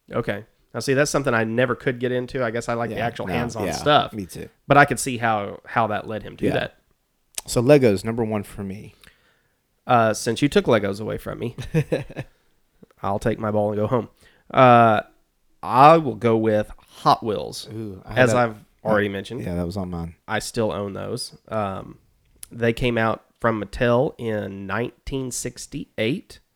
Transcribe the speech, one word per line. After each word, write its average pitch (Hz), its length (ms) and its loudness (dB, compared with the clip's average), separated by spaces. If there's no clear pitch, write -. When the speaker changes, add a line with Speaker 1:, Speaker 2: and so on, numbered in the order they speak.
Speaker 1:
Okay. 113 320 -6
Now, 120 60 -6
see, 139 140 -2
that's 147 160 2
something 135 220 0
I 113 120 2
never 120 300 0
could 123 260 -4
get 123 120 -2
into. 127 320 -4
I 113 60 -2
guess 117 180 -6
I 123 60 -2
like 117 160 -4
the 104 60 -8
Speaker 2:
Yeah, 113 100 -4
Speaker 1:
actual 117 220 -6
Speaker 2:
no, 90 60 -6
Speaker 1:
hands-on 104 320 -4
Speaker 2:
yeah, 82 60 -4
Speaker 1:
stuff. 139 400 2
Speaker 2:
me 101 140 -8
too. - 220 -14
Speaker 1:
But 139 100 4
I 143 80 10
could 131 140 0
see 127 200 -4
how, 107 460 -2
how 117 220 0
that 104 220 -4
led 107 140 -8
him - 160 -16
to - 80 -2
Speaker 2:
Yeah. - 60 2
Speaker 1:
that. 123 240 -4
Speaker 2:
So 123 160 0
Legos, 117 420 6
number 113 200 -2
one 107 180 -2
for - 220 -12
me. 98 300 -12
Speaker 1:
Uh, 113 280 4
since 113 280 -2
you 143 60 4
took 190 180 2
Legos 101 340 2
away 104 180 -6
from 104 200 -12
me, 120 180 -8
Speaker 2:
<laughs> - 1300 -6
Speaker 1:
I'll 98 160 -2
take 110 200 0
my 110 120 -2
ball 104 220 0
and 104 40 -4
go 107 100 0
home. 120 220 -2
Uh, 117 500 8
I 135 340 8
will 143 180 0
go 113 220 2
with 110 420 0
Hot - 460 0
Wheels, 73 480 -6
Speaker 2:
Ooh, 107 320 -12
I - 100 -18
had 117 100 2
Speaker 1:
as 117 80 4
Speaker 2:
that 123 40 4
Speaker 1:
I've 110 80 -10
already 104 240 2
Speaker 2:
oh, 98 40 -4
Speaker 1:
mentioned. 98 320 -8
Speaker 2:
yeah, 90 100 -4
that 87 120 -2
was 87 100 -6
on 90 140 -6
mine. 85 240 -8
Speaker 1:
I 107 100 -4
still 107 340 -4
own 101 200 -6
those. 101 440 -10
Um, 104 500 -8
they 117 220 0
came 120 260 -2
out 113 260 0
from 113 220 0
Mattel 120 560 0
in 101 480 -6
nineteen 123 680 -8
sixty-eight. - 1040 -8